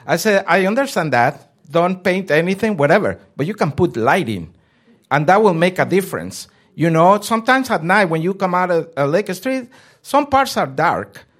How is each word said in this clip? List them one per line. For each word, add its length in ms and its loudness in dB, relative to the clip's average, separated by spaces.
I 80 0
said, 320 0
"I 180 2
understand 480 -2
that. 380 0
Don't 340 0
paint 280 -2
anything, 460 0
whatever. 420 2
But 80 -4
you 80 -4
can 200 -2
put 220 -2
lighting. 600 -2
And 160 0
that 160 6
will 100 4
make 240 0
a 80 0
difference." 600 -4
You 160 -2
know, 320 4
sometimes 480 0
at 140 -2
night 220 2
when 180 -2
you 100 -2
come 220 -2
out 160 0
of, 260 -2
uh, 80 0
Lake 300 0
Street, 340 -6
some 240 0
parts 320 0
are 80 0
dark. 600 -4